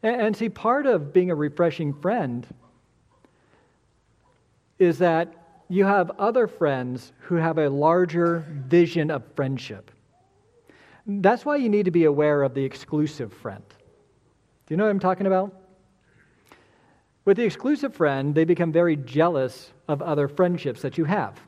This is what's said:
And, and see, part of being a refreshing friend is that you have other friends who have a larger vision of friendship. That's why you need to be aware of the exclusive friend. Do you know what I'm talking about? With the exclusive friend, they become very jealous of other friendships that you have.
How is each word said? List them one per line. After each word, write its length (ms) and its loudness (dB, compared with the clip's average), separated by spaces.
And, 180 0
and 160 0
see, 120 -4
part 380 0
of 280 0
being 160 4
a 40 0
refreshing 600 -2
friend 520 -4
is 200 4
that 340 2
you 160 2
have 340 2
other 280 2
friends 720 -4
who 160 -6
have 240 0
a 100 2
larger 800 2
vision 420 4
of 140 -4
friendship. 560 -6
That's 380 2
why 120 0
you 120 0
need 180 2
to 40 2
be 140 4
aware 380 4
of 100 0
the 100 -2
exclusive 680 -4
friend. 360 -14
Do 1040 -18
you 20 -2
know 80 2
what 60 2
I'm 100 0
talking 260 0
about? 280 0
With 140 4
the 60 0
exclusive 500 -2
friend, 400 0
they 100 4
become 260 0
very 260 2
jealous 760 -2
of 140 -2
other 260 -2
friendships 540 -2
that 160 -6
you 80 0
have. 420 -4